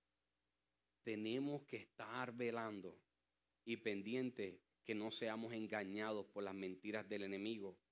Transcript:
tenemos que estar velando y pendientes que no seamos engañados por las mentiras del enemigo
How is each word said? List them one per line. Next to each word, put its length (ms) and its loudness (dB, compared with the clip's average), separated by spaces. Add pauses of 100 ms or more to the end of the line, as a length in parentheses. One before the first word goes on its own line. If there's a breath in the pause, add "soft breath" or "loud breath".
(1040)
tenemos 580 2
que 140 -6
estar 560 -4
velando 680 0 (640)
y 120 0
pendientes 800 0 (240)
que 140 0
no 160 0
seamos 400 0
engañados 760 0
por 160 -4
las 120 0
mentiras 540 -2
del 140 0
enemigo 560 -2 (140)